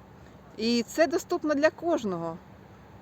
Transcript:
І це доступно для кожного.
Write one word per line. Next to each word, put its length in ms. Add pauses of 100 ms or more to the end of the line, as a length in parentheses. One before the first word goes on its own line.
(560)
І 320
це 180
доступно 480
для 160
кожного. 680 (640)